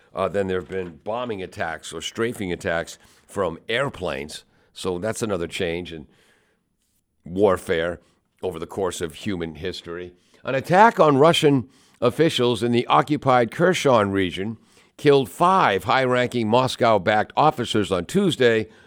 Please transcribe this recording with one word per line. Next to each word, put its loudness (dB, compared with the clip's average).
uh, -2
than -2
there've -4
been -8
bombing -8
attacks -10
or -10
strafing -6
attacks -4
from -4
airplanes. -6
So -6
that's -6
another -4
change -6
in -16
warfare 0
over -6
the -10
course -4
of -8
human -8
history. -12
An -6
attack 4
on 6
Russian 4
officials 0
in 0
the 2
occupied 2
Kherson 2
region -2
killed 4
five 2
high-ranking 0
Moscow-backed 2
officers 2
on -2
Tuesday, 2